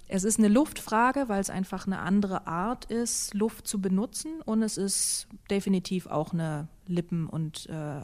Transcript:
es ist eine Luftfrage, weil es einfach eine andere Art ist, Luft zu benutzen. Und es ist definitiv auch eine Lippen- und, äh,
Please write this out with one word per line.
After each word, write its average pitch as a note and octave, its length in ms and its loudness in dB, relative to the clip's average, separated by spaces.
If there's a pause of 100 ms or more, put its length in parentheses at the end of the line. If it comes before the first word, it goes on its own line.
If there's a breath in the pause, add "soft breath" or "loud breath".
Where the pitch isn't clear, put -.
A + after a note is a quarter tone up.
es F#3+ 160 -2
ist G#3+ 160 2
eine G#3+ 100 8
Luftfrage, B3+ 800 4
weil G3 120 0
es F#3+ 100 -2
einfach F#3 380 -4
eine F#3+ 100 0
andere F#3+ 480 2
Art F3+ 380 -2
ist, A#3 500 -2
Luft A3 320 -2
zu G#3 140 -2
benutzen. A#3 640 -2
Und A3 180 2
es G#3+ 140 -2
ist - 500 -2 (240)
definitiv F#3+ 560 0
auch - 260 -2
eine D#3+ 360 -2 (180)
Lippen- E3+ 420 -2
und, D#3 400 -6
äh, - 40 -10 (320)